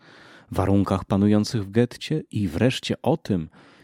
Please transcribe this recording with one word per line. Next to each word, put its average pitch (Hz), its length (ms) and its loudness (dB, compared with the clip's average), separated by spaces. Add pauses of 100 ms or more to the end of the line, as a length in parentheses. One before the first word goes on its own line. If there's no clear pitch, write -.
(520)
warunkach 98 540 0
panujących 104 600 2
w 98 60 -16
getcie 123 600 -2
i 104 160 -2
wreszcie 110 540 0
o 151 160 2
tym, 85 320 -2 (340)